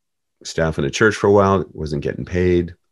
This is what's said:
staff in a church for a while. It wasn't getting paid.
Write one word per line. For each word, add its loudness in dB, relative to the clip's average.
staff -4
in -2
a -4
church 2
for -2
a 6
while. 4
It -10
wasn't -6
getting -8
paid. 0